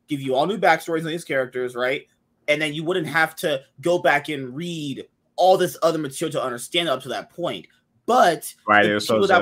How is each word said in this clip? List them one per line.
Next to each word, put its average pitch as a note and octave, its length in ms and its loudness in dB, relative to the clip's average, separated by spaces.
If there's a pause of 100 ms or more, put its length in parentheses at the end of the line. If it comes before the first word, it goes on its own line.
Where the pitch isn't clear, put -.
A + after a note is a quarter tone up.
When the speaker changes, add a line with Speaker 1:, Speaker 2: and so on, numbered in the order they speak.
Speaker 1:
give C#3+ 140 -6
you C3+ 120 -2
all C#3 120 2
new G3+ 120 -2
backstories E3 440 2
on E3 60 -6
these E3+ 180 -8
characters, B2+ 500 -4
right? B2+ 320 -2 (400)
And D3 140 0
then D3+ 120 -4
you D#3 120 -6
wouldn't E3+ 220 -2
have D#3+ 300 0
to D3 260 -4 (180)
go E3+ 180 0
back D3 300 2
and C3+ 260 -8
read D3+ 520 -8 (300)
all F#3 200 6
this F3 240 0
other D#3+ 160 2
material D3+ 360 -6
to B2+ 100 -2
understand C3 460 -4
up C3 140 -2
to C#3+ 40 -12
that G#2 220 -8
point. C3 360 -8 (400)
But A3 480 2 (140)
Speaker 2:
Right, G#2 160 6
Speaker 1:
the G#2+ 80 2
Speaker 2:
it - 40 2
was G#2 100 -2
Speaker 1:
people A2 220 2
Speaker 2:
supposed - 40 2
Speaker 1:
that G#2 100 6